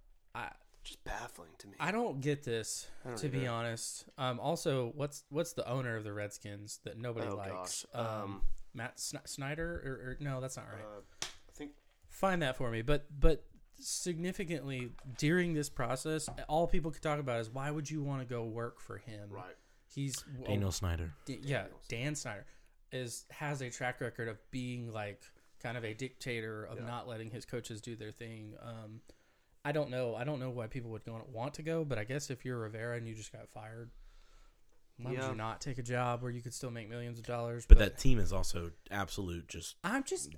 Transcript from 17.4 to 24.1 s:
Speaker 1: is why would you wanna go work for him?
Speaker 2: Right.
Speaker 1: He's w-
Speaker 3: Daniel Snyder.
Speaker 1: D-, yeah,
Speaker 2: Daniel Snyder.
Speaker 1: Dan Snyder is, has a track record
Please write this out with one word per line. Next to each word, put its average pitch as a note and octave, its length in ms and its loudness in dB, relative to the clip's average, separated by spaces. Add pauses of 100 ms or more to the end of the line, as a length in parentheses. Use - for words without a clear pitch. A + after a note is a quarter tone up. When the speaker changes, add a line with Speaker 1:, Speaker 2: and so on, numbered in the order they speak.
Speaker 1:
is A2 100 -4
why C3+ 200 -4
would D3 200 -4
you D3+ 120 -4
wanna C3+ 220 -2
go A#2+ 200 -4
work A#2 360 -6
for G2+ 180 -12
him? G#2 320 -14
Speaker 2:
Right. F#2 260 -12 (300)
Speaker 1:
He's C#3 360 -4
w- C3 220 -12
Speaker 3:
Daniel G2+ 280 0
Snyder. E2 420 -2 (120)
Speaker 1:
D-, C3 160 -8
yeah, C3+ 200 -2
Speaker 2:
Daniel - 240 -16
Snyder. A#2 180 -6
Speaker 1:
Dan D3+ 100 -4
Snyder G#2+ 320 -8 (440)
is, B2+ 400 -8
has D3 320 -4
a A#2+ 80 -6
track B2 300 -4
record A#2 280 -4